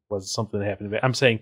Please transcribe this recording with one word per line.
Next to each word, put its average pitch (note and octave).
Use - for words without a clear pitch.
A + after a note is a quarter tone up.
was G2
something G#2+
that G2+
happened G#2
in G2+
a -
vacuum. -
I'm B2
saying A#2